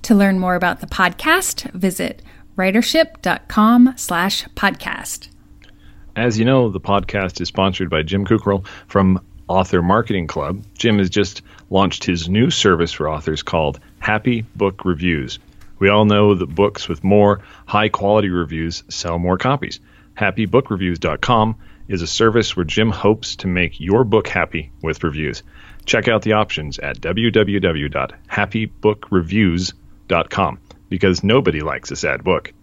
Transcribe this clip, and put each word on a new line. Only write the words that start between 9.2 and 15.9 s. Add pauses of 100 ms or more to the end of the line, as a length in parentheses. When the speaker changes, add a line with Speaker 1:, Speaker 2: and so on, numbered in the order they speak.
Speaker 2:
Author
Marketing
Club. (160)
Jim
has
just (280)
launched
his
new
service
for
authors
called (200)
Happy (140)
Book
Reviews. (400)
We
all